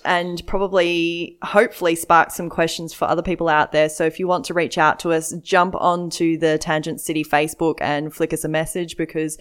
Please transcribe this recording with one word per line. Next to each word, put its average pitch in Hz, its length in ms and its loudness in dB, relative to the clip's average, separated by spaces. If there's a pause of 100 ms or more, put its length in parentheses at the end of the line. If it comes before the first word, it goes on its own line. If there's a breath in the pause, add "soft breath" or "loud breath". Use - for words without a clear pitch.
and 175 440 0
probably, 175 960 0
hopefully, 185 520 2
sparked 165 380 4
some 170 180 -8
questions 165 420 -4
for - 140 -4
other 165 160 0
people 170 260 -2
out 151 220 2
there. 156 180 4
So 160 160 -4
if 160 140 -2
you 185 80 -2
want 180 200 0
to 180 80 -6
reach 170 240 0
out 156 220 4
to 170 120 -2
us, 160 200 -2 (100)
jump 180 340 2
on 175 340 0
to 165 260 0
the 156 220 2
Tangent 156 420 -4
City 156 240 -4
Facebook 156 560 0
and 147 320 -2
flick 160 220 -2
us 156 100 -6
a 156 40 -4
message 160 480 -4
because 160 440 -4